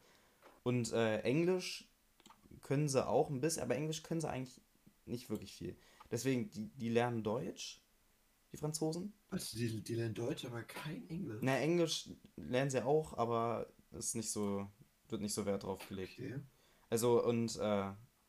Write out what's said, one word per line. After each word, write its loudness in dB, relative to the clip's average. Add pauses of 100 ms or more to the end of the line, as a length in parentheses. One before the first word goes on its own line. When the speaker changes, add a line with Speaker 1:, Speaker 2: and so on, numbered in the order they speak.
(640)
Speaker 1:
Und, 2
äh, 4
Englisch 2 (720)
können 2
sie 4
auch 4
ein -2
bisschen, 0
aber 0
Englisch -2
können -2
sie -2
eigentlich -6 (460)
nicht -8
wirklich -6
viel. -8 (340)
Deswegen, 0
die, -6
die -4
lernen 2
Deutsch, -4 (720)
die -14
Franzosen. -2 (160)
Speaker 2:
Also -4
die, -2
die -4
lernen -2
Deutsch, -2
aber -6
kein -8
Englisch? -6
Speaker 1:
Na, 2
Englisch 2 (260)
lernen 0
sie 2
auch, 2
aber 0 (240)
ist -4
nicht -4
so, -2 (400)
wird -4
nicht -2
so -2
Wert 0
drauf -6
gelegt. -8
Speaker 2:
Okay. -6 (500)
Speaker 1:
Also, 6
und, 2
äh, 2 (360)